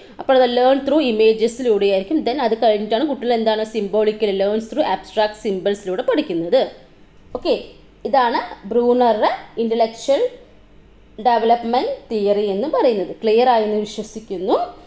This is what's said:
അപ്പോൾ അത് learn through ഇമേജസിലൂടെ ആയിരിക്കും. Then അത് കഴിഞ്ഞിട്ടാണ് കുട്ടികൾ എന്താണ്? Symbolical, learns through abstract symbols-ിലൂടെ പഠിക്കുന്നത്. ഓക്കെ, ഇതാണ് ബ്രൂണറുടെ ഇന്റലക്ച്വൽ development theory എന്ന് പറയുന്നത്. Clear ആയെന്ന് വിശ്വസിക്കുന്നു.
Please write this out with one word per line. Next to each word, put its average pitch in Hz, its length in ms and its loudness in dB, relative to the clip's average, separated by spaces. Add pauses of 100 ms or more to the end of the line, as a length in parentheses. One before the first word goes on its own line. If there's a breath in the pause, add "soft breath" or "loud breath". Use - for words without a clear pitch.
(200 loud breath)
അപ്പോൾ 269 180 2
അത് 254 120 4
learn 254 340 4
through 277 180 2
ഇമേജസിലൂടെ 220 840 2
ആയിരിക്കും. 196 320 0
Then 247 240 -2
അത് 226 220 -2
കഴിഞ്ഞിട്ടാണ് 220 440 2
കുട്ടികൾ 247 260 -2
എന്താണ്? 220 320 0
Symbolical, 214 640 -2 (120)
learns 208 220 -2
through 226 220 -2 (100)
abstract 214 400 -2 (120)
symbols-ിലൂടെ 196 540 -4
പഠിക്കുന്നത്. 190 720 0 (640)
ഓക്കെ, 254 280 -2 (420)
ഇതാണ് 247 600 -2
ബ്രൂണറുടെ 240 600 2 (280)
ഇന്റലക്ച്വൽ 233 720 0 (920)
development 233 760 2 (140)
theory 202 340 0
എന്ന് 202 220 -2
പറയുന്നത്. 254 560 0
Clear 226 260 4
ആയെന്ന് 214 280 2
വിശ്വസിക്കുന്നു. 214 960 -4 (140 loud breath)